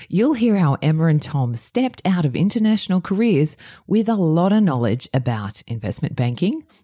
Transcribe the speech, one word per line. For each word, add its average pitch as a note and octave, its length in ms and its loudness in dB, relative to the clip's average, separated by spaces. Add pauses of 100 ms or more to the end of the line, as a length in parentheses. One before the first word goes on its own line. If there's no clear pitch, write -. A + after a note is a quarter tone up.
you'll B3 280 2
hear A3+ 200 2
how D#3 260 2
Emma D#3+ 260 2
and D3+ 140 4
Tom B2 320 -2
stepped B3 520 -4
out F3+ 180 2
of C3 100 0
international G3+ 680 0
careers F#3 560 0 (300)
with G#3+ 200 2
a A3+ 80 0
lot F3 380 2
of G#3+ 100 4
knowledge B2 500 0
about A#2 540 -4
investment G#2+ 480 -6
banking, E3+ 500 -2 (180)